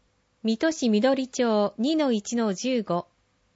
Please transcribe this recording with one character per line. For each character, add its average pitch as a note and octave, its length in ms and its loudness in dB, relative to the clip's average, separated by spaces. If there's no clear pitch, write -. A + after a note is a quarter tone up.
水 A3+ 140 0
戸 D#4+ 160 2
市 C4 160 -2
緑 B3+ 400 2
町 G#3+ 480 0
二 C#4 180 0
の D4 160 0
一 A3 240 -2
の A3+ 180 0
十 A#3+ 300 -2
五。 F3 240 -4